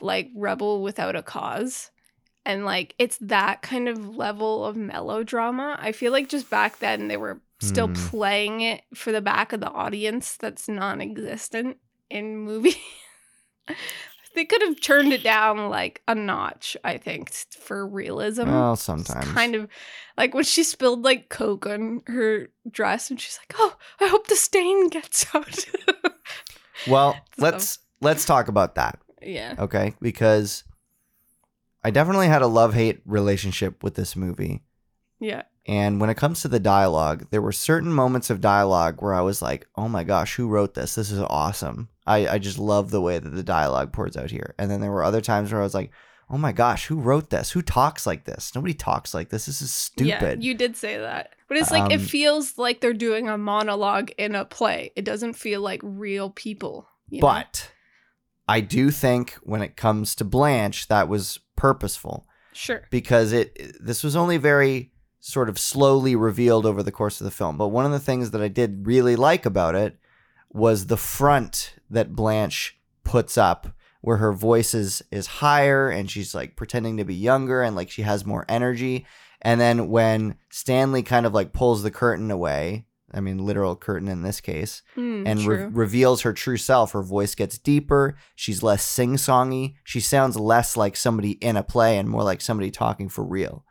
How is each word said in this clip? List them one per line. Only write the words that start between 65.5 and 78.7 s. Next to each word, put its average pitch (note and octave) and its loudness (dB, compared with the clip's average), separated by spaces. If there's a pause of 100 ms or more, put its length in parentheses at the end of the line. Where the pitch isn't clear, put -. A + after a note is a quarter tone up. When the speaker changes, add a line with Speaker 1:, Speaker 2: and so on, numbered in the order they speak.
Speaker 2:
slowly C3+ 4
revealed A2+ 4
over G#2 2
the G2 -4
course G#2 -4
of G#2+ -8
the G2 -6
film. D2+ -4
But G#2 0
one B2 2
of C#3+ 0
the C#3+ -2
things B2+ -2
that G#2+ -4
I G#2 0
did G2+ -2
really B2 6
like D#3 4
about F#2 2
it G#2 0 (540)
was G#2+ 2
the A2+ 2
front - 0 (160)
that A2 0
Blanche G#2+ -2 (240)
puts - 0
up, F#2+ 4 (340)
where A2+ 2
her G#2+ 4
voice A2 2
is, G2+ -2
is G2 -6
higher C#3 4
and F#2+ -4
she's, G2+ -8
like, C2 -8
pretending A2+ -4
to G#2 -4
be F#2+ -6
younger B2+ 2
and, A2 0
like, F2+ -4
she - -8
has G2+ 0
more - -6
energy. B2 -2 (360)